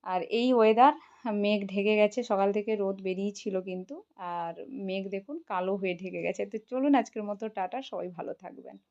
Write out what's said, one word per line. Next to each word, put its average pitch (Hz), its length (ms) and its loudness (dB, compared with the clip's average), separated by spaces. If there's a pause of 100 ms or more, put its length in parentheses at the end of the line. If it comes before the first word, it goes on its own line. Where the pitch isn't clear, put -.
আর 185 200 -2
এই 240 300 2
ওয়েদার, 233 400 8 (400)
মেঘ 208 340 2
ঢেকে 202 300 2
গেছে, 208 260 4
সকাল 202 300 2
থেকে 214 240 -2
রোদ 196 260 -2
বেরিয়েছিল 190 580 -4
কিন্তু, 185 440 -10 (120)
আর 170 380 -6 (140)
মেঘ 190 400 -6
দেখুন 196 380 -8
কালো 190 300 -2
হয়ে 190 180 -2
ঢেকে 180 280 -8
গেছে। 185 240 -4
তো 208 120 -10 (120)
চলুন 269 240 2
আজকের 226 280 0
মতো 208 260 -8
টাটা, 214 340 -8
সবাই 180 260 -8
ভালো 170 260 -10
থাকবেন। - 420 -18 (140)